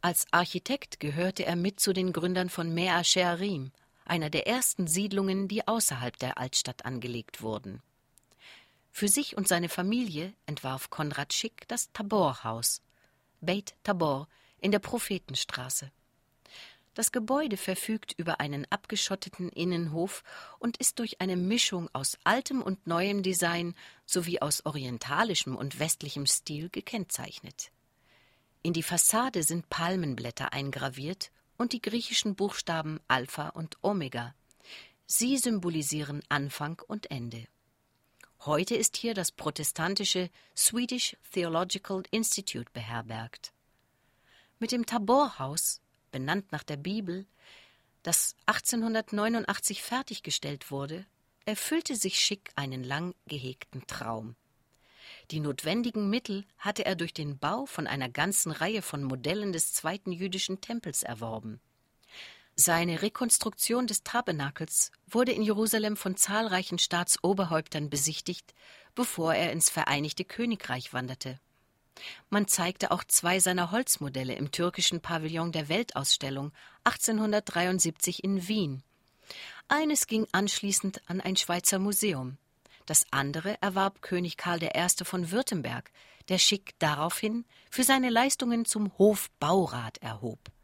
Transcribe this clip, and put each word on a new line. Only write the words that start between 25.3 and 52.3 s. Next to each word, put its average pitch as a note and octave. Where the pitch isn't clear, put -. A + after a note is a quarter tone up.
und C#3
westlichem D3
Stil D#3
gekennzeichnet. -
In F3
die D#3+
Fassade G#3+
sind E3
Palmenblätter D3+
eingraviert C3+
und A#3+
die A#3
griechischen A3
Buchstaben D#3+
Alpha C3
und -
Omega. C3+
Sie B3+
symbolisieren D#3
Anfang D3
und -
Ende. A#2
Heute D#3
ist A3
hier A3+
das F#3+
protestantische F3+
Swedish A#3+
Theological F#3
Institute G3+
beherbergt. A2+
Mit A3
dem A#3+
Taborhaus, A3
benannt D3+
nach D3+
der D3
Bibel, F#3
das -
achtzehnhundertneunundachtzig A3
fertiggestellt D3+
wurde, C#3+
erfüllte D4+
sich F#3+
Schick -